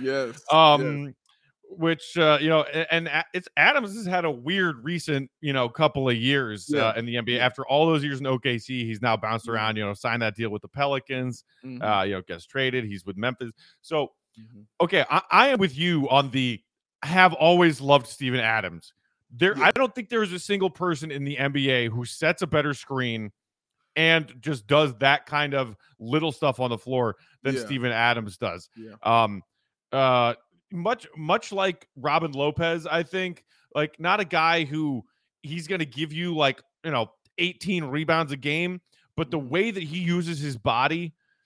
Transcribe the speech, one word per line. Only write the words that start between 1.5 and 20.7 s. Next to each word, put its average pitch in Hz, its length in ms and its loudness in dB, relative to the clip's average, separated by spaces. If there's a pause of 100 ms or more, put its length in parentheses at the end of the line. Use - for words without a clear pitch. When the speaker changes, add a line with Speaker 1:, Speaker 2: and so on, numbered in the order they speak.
Speaker 2:
which, 165 480 -4
uh, 156 240 6
you 156 80 2
know, 160 140 4 (100)
a-, 160 220 -2
and 165 140 0
a-, 156 260 -2
it's, 180 140 -8 (100)
Adams 208 360 4
has 220 120 -8
had 180 180 0
a 160 60 0
weird 147 520 -2
recent, 147 480 -4 (120)
you 147 100 -2
know, 131 160 0
couple 139 400 0
of 123 80 2
years, 117 540 0
Speaker 1:
Yeah. 147 160 2
Speaker 2:
uh, 110 100 2
in 117 80 -4
the 120 140 -4
N 113 80 -4
B 120 80 -2
A. - 20 0
Speaker 1:
Yeah. 123 80 2
Speaker 2:
After 127 220 -2
all 147 200 4
those 160 160 2
years 143 160 -6
in 139 80 -6
O 131 120 0
K 120 180 -2
C, 123 300 -6
he's 110 160 -8
now 113 160 2
bounced 110 260 -4
Speaker 1:
Mm-hmm. 117 120 -6
Speaker 2:
around, 110 200 -2
you 107 80 -4
know, 101 80 -4
signed 117 300 -4
that 107 140 -2
deal 113 120 -4
with 104 140 -8
the 101 60 -18
Pelicans, 135 760 -4 (180)
Speaker 1:
Mm-hmm. 127 200 -14
Speaker 2:
uh, 104 220 2
you 98 100 -2
know, 92 80 -6
gets 85 240 -14
traded. 127 400 -4
He's 101 180 -10
with 95 140 -10
Memphis. 120 340 -6 (300)
So, 147 300 -4 (280)
Speaker 1:
Mm-hmm. 110 220 -20 (180)
Speaker 2:
okay, 170 300 2
I, 156 100 2 (100)
I 220 180 6
am 262 100 2
with 175 180 0
you 160 320 0
on 135 220 4
the 123 280 -2 (440)
have 175 320 6
always 165 480 6
loved 139 240 4
Steven 127 340 -4
Adams. 107 540 -2 (360)
There, 175 260 2
Speaker 1:
Yeah. 269 100 2
Speaker 2:
I 214 60 8
don't 254 220 0
think 240 140 -10
there 226 140 -2
is 185 100 -4
a 180 60 -8
single 190 320 -2